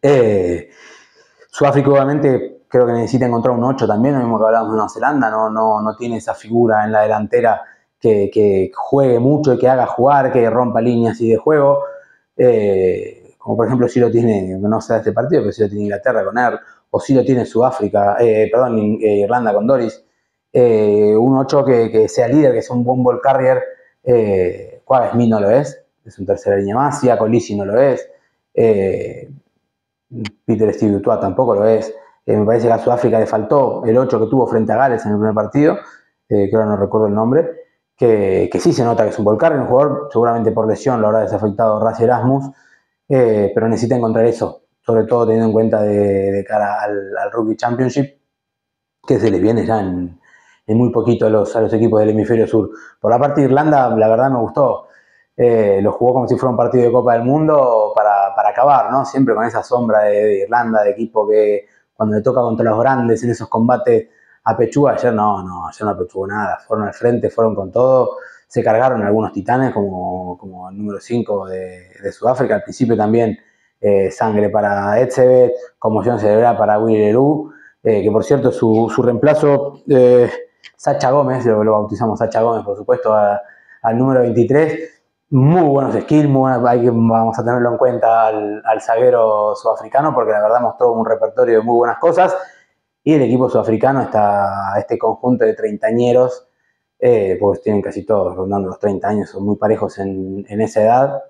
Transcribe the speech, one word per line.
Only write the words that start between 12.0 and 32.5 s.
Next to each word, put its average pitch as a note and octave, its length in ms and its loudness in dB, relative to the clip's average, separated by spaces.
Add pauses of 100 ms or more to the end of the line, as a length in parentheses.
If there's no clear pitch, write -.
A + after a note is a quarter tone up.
eh, G2+ 1000 0
como A2 200 -6
por A2+ 100 0
ejemplo B2 200 0
sí B2 120 -2
lo A#2+ 100 2
tiene, G#2 480 0
no G#2+ 240 -2
se - 120 -4
da A2 60 0
este G#2+ 120 -2
partido, B2 320 0
pero G2+ 80 -4
sí A2 100 -6
lo G#2 80 0
tiene G#2 140 -6
Inglaterra G#2 420 -2
con G2 100 -6
Earl, A#2+ 240 -2 (300)
o A2 100 -2
sí - 140 -2
lo B2+ 100 4
tiene A#2+ 220 0
Sudáfrica, G#2 760 0
eh, A2 320 2
perdón, A#2 280 0
in-, G#2+ 240 -2
eh, G#2 160 2
Irlanda A2 340 -2
con G#2 140 0
Doris, B2 360 -2 (480)
eh, G#2+ 640 4
un B2+ 220 4
ocho C3+ 260 0
que, A#2+ 280 2
que A2 160 2
sea A#2+ 200 0
líder, C#3 260 4
que A2+ 100 -2
sea B2 120 -10
un B2 80 0
buen B2+ 200 0
ball B2 180 0
carrier, C3 400 2 (420)
eh, G2 800 0
Kwame A#2+ 280 0
Smith A#2 180 2
no A2 100 0
lo G2+ 120 2
es, C#3+ 280 0 (240)
es - 140 -20
un G2 80 -10
tercera G2 300 -2
línea G2+ 180 -2
más, C#3+ 260 -2
Sia A#2 200 2
Kolisi A2 360 0
no G2+ 100 -4
lo G#2 140 0
es, C3 300 0 (460)
eh, F#2+ 760 -2 (1160)
Peter G#2+ 280 0
Steve G#2+ 180 -2
Dutoit G2+ 300 -2
tampoco G2+ 340 -2
lo G2+ 100 0
es. A2 300 0 (300)
Eh, - 100 0
me G#2 100 0
parece A2+ 220 0